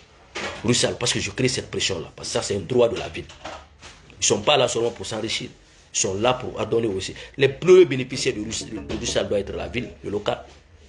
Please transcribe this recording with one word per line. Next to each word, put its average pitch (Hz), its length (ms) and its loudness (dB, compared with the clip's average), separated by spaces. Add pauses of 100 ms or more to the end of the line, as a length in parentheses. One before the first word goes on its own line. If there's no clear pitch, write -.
(640)
Roussal, 117 340 0
parce - 160 -2
que 113 60 -2
je 95 120 -6
crée 127 160 -2
cette - 240 -4
pression 95 280 -4
là, 71 160 -12
parce 78 120 -12
que - 60 -8
ça 117 80 0
c'est 101 160 -2
un - 20 -2
droit 117 300 2
de - 80 -6
la - 100 -6
ville. 85 180 -10 (840)
Ils - 80 -18
ne - 60 -2
sont 104 160 2
pas 147 160 4
là 127 100 4
seulement 117 240 0
pour 98 140 -10
s'enrichir, 110 440 -6 (440)
ils - 60 -2
sont 95 160 0
là 117 180 4
pour - 260 -6
adonner 113 280 0
aussi. 95 280 -4 (220)
Les 135 120 4
premiers 185 360 10
bénéficiaires 131 500 -2
de 104 60 -6
Roussal, 107 440 -8
de 110 100 -6
Roussal 107 340 -2
doivent 101 120 2
être 98 120 -6
la 87 160 -6
ville, 107 200 -4 (140)
le 95 60 -6
local, 104 340 -2 (460)